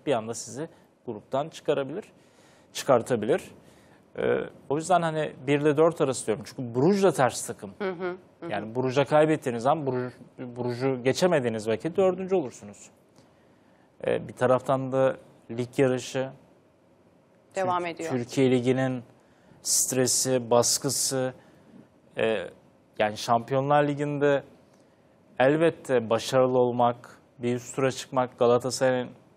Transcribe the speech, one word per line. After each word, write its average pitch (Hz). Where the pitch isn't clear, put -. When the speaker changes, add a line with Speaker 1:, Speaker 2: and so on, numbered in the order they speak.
Speaker 1:
bir 147
anda 113
sizi -
gruptan 131
çıkarabilir, 143
çıkartabilir. 120
Ee, 123
o 139
yüzden 170
hani 156
bir 143
ile 147
dört 160
arası 131
diyorum. 107
Çünkü 120
Bruges 185
da 180
ters -
takım. 104
Speaker 2:
Hı 196
hı, 180
hı 170
hı. 170
Speaker 1:
Yani 107
Bruges'e 127
kaybettiğiniz 151
an 160
Bruges, 127
Bruges'u 123
geçemediğiniz 127
vakit 165
dördüncü 185
olursunuz. 113
Ee, 117
bir 113
taraftan 127
da 131
lig 120
yarışı, 131
Speaker 2:
Devam 180
Speaker 1:
Tür-, 175
Speaker 2:
ediyor. 165
Speaker 1:
Türkiye 127
Ligi'nin 127
stresi, 127
baskısı, 127
e, 110
yani 107
Şampiyonlar 135
Ligi'nde 143
elbette 139
başarılı 127
olmak, 120
bir 120
üst -
tura 135
çıkmak, 127
Galatasaray'ın 127